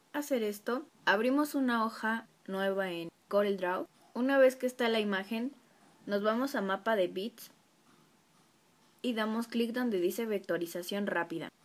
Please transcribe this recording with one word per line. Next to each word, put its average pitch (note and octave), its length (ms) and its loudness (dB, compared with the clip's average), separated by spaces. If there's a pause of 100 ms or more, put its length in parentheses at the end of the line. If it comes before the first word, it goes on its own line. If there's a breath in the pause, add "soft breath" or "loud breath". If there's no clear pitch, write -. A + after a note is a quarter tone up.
(140)
hacer C#4+ 280 -2
esto, A3 460 -4 (180)
abrimos B3+ 480 4
una B3 320 2
hoja A3+ 420 -4 (200)
nueva F#3+ 440 0
en E3+ 180 -6 (180)
CorelDRAW. G3 580 0 (300)
Una C4 240 4
vez C4 160 8
que C4 100 -4
está B3 240 0
la A3+ 100 2
imagen, G#3 540 -2 (540)
nos G3+ 160 0
vamos A#3+ 320 0
a A3+ 60 -2
mapa G3 340 0
de F#3 120 2
bits F#3 440 -8 (1500)
y B3 100 0
damos A3 340 -2
clic A#3 260 0
donde A#3 280 0
dice G3 240 0
vectorización F3+ 800 -4
rápida. E3+ 460 -2 (140)